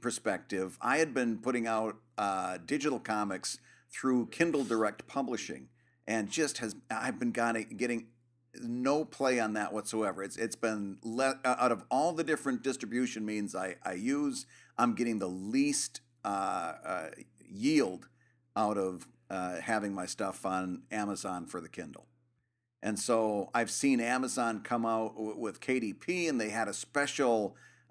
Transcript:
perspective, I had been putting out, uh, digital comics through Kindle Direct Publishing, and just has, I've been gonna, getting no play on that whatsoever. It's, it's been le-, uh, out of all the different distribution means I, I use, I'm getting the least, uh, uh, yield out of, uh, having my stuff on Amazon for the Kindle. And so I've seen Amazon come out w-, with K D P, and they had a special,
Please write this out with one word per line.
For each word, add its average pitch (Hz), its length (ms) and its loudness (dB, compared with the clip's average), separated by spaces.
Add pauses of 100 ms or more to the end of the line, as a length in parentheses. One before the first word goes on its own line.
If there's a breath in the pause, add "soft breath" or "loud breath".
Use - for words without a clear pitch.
perspective, 95 800 -2
I 127 160 4
had 160 160 4
been 117 240 2
putting 120 300 0
out, 110 300 0 (200)
uh, 92 400 0
digital 135 420 -2
comics 104 600 -2 (320 soft breath)
through 127 400 2
Kindle 156 320 4
Direct 110 420 2
Publishing, 110 640 -4 (380)
and 107 240 0
just 151 260 0
has, 104 180 -4 (140)
I've 117 300 -2
been 120 120 2
gonna, 113 320 2
getting 117 440 -2 (520)
no 127 460 2
play 127 340 2
on 110 140 2
that 104 180 0
whatsoever. 104 520 -2
It's, 98 120 -8
it's - 200 -2
been 104 480 -2
le-, 131 420 0
uh, 127 140 4
out 120 120 6
of 107 200 0
all 151 220 4
the 160 100 0
different 139 400 0
distribution 120 600 -2
means 104 320 -2
I, 92 200 -4 (100)
I 95 80 -2
use, 135 540 -2 (320 soft breath)
I'm 120 160 6
getting 117 240 0
the 95 80 0
least, 117 720 0 (240)
uh, 95 480 0 (100)
uh, 85 260 -4 (380)
yield 110 640 2 (460)
out 104 240 2
of, 92 280 -2 (220)
uh, 90 320 -4
having 104 320 0
my 90 140 -4
stuff - 360 -4
on 92 460 -2
Amazon 95 560 -4
for 90 160 -8
the 80 80 -14
Kindle. - 380 -12 (760)
And 104 160 -2
so 107 560 2
I've 117 160 2
seen 135 300 4
Amazon 120 640 0
come 117 260 0
out 113 280 0
w-, 107 220 -6
with 107 240 -6
K 127 180 0
D 107 140 -2
P, 175 340 -2
and 131 140 2
they 107 80 -2
had 110 180 0
a 98 60 -4
special, 127 840 0 (360 soft breath)